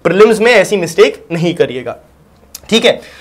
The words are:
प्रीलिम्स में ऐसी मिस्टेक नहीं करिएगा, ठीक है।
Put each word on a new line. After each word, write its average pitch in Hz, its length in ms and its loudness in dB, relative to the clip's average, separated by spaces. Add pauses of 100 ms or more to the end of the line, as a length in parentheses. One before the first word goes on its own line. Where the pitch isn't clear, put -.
प्रीलिम्स 214 360 2
में 233 120 2
ऐसी 202 260 2
मिस्टेक 196 540 0
नहीं 170 240 -2
करिएगा, 123 420 -6 (720)
ठीक 233 160 0
है। 190 140 0 (220)